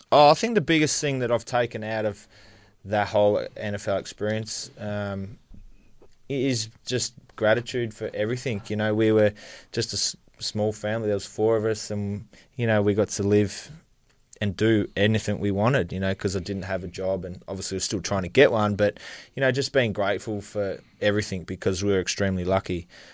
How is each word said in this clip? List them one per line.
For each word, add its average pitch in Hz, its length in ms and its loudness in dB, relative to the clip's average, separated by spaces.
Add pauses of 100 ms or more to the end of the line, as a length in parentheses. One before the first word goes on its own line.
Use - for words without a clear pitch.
(120)
oh, 147 180 10
I 156 60 8
think 226 180 -2
the 202 80 2
biggest 151 400 0
thing 139 180 -2
that 120 120 -2
I've 117 140 0
taken 120 380 -2
out 110 220 -4
of 101 220 -6 (580)
that 101 220 0
whole 104 360 4 (140)
N 104 160 -4
F 101 140 -8
L 98 100 0
experience, 107 720 -6 (100)
um, 101 600 -8 (880)
is 127 400 -2 (160)
just - 280 -4 (220)
gratitude 113 580 0
for - 200 -8
everything. 113 540 -4
You 107 80 -4
know, 107 180 0
we 110 180 4
were 107 220 6 (380)
just - 220 -4
a - 40 -8
s-, - 180 -4 (240)
small 107 320 -2
family. 107 360 -4
There 104 80 2
was 98 100 -6
four 110 320 2
of 107 80 -2
us, 110 260 -4
and, 104 340 -6 (300)
you 120 120 0
know, 107 140 4
we 101 120 4
got 98 160 2
to - 140 -4
live 104 460 2 (720)
and 101 180 -2
do 110 380 4
anything 107 440 2
we 101 120 0
wanted, 101 420 0
you 92 60 -4
know, 95 160 -2
'cause 98 200 -4
I 95 40 -4
didn't 95 240 -6
have 95 200 -6
a 92 40 -12
job, 92 380 -4
and 87 220 -12
obviously 95 280 -8
was 92 80 -4
still 98 180 -4
trying 95 220 -2
to 87 60 -8
get - 220 8
one, 104 240 2
but, 101 220 0 (380)
you 135 60 -6
know, 131 100 4
just 131 200 -4
being 120 220 2
grateful 104 480 -2
for 98 380 -6 (200)
everything 104 440 0
because 95 400 -2
we 101 80 2
were 95 80 4
extremely 92 440 -2
lucky. 92 440 -2 (260)